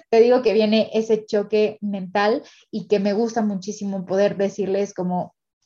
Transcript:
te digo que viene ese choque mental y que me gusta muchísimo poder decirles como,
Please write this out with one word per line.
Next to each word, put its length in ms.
te 120
digo 200
que 120
viene 400
ese 320
choque 560
mental 600
y 160
que 120
me 140
gusta 300
muchísimo 640
poder 320
decirles 560
como, 420